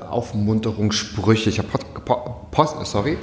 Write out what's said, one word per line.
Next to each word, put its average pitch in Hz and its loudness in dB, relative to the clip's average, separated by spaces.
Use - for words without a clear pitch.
Aufmunterungssprüche. 107 2
Ich - 0
hab - -2
Pod-, - -6
Po-, - -2
Post, 151 2
sorry, 123 0